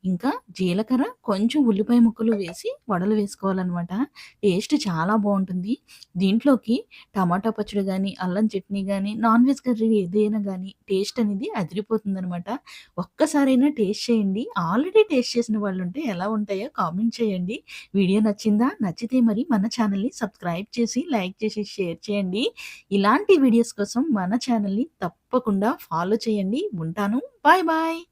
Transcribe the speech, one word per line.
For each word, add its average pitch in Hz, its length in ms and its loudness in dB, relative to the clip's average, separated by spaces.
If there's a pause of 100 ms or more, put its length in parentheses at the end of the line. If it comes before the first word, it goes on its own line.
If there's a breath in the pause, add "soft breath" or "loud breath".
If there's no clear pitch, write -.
ఇంకా 185 260 -2 (220)
జీలకర్ర, 214 520 0 (200)
కొంచెం 220 400 0
ఉల్లిపాయ 220 340 4
ముక్కలు 226 340 4
వేసి 196 360 -4 (180)
వడలు 196 280 0
వేసుకోవాలన్నమాట. 190 760 -2 (460 loud breath)
టేస్ట్ 202 400 0
చాలా 180 380 0
బాగుంటుంది. 196 580 0 (420 loud breath)
దీంట్లోకి 226 600 2 (360 loud breath)
టమాటా 190 380 0
పచ్చడి 208 340 -4
గానీ, 190 260 -2 (100)
అల్లం 185 260 0
చట్నీ 196 360 -4
గానీ, 196 380 -4
నాన్ 233 260 6
వెజ్ 277 160 0
కర్రీ 226 340 0
ఏదైనా 208 440 2
గానీ 190 300 -6 (160)
టేస్ట్ 196 340 -2
అనేది 208 360 0
అదిరిపోతుందన్నమాట. 190 920 -4 (500 loud breath)
ఒక్కసారైనా 277 720 2
టేస్ట్ 214 340 -2
చేయండి. 214 400 0 (160)
Already 302 440 2
టేస్ట్ 277 280 0
చేసిన 226 260 0
వాళ్ళుంటే 185 460 -4
ఎలా 190 240 -4
ఉంటాయో 208 460 -4
కామెంట్ 196 400 -2
చేయండి. 196 440 -2 (360 loud breath)
వీడియో 196 260 4
నచ్చిందా? 214 500 2 (100)
నచ్చితే 226 400 -2
మరి 226 300 2
మన 214 160 2
ఛానల్ని 214 480 -2
సబ్స్క్రైబ్ 190 580 -6
చేసి, 240 380 -2
లైక్ 190 280 -2
చేసి, 208 260 -4
షేర్ 175 380 -6
చేయండి. 202 420 -2 (460 loud breath)
ఇలాంటి 220 500 4
వీడియోస్ 233 320 4
కోసం 220 380 -4
మన 196 300 0
ఛానల్ని 220 460 -2 (140)
తప్పకుండా 208 680 -2 (120)
ఫాలో 180 380 -2
చేయండి. 214 420 -2 (160)
ఉంటాను. 202 420 -2 (220)
బాయ్ 339 220 4
బాయ్. 330 360 -2 (120)